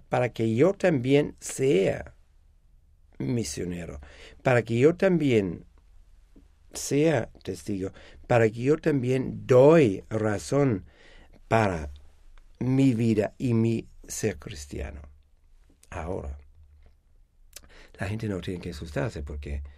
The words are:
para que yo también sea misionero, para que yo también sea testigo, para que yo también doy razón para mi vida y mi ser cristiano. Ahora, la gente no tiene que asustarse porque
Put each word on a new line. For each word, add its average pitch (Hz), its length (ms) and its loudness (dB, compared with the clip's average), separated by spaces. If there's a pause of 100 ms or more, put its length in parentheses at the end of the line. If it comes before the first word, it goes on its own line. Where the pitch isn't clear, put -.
para 127 200 0
que 113 240 -2
yo 156 200 4
también 143 680 2
sea 156 720 -2 (1040)
misionero, 90 840 -6 (440)
para 123 200 4
que 117 140 -2
yo 151 180 6
también 139 680 2 (1080)
sea 143 560 0 (140)
testigo, 95 480 -8 (360)
para 117 220 4
que 113 120 -6
yo 143 160 2
también 123 680 -2
doy 131 640 6
razón 107 760 0 (600)
para 92 440 0 (680)
mi 131 340 2
vida 110 440 0
y 123 160 0
mi 113 340 0 (200)
ser - 300 -6
cristiano. - 640 -12 (880)
Ahora, 82 480 -8 (1600)
la - 80 -6
gente 107 220 -6
no 95 100 -4
tiene 87 220 -8
que 87 80 -10
asustarse 78 540 -8
porque 71 380 -10 (160)